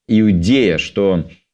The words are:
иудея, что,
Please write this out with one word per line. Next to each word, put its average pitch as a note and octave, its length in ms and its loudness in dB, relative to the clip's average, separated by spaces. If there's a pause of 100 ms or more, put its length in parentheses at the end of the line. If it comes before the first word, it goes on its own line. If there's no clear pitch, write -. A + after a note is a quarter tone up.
иудея, G#2+ 720 2
что, F#2+ 520 -4 (240)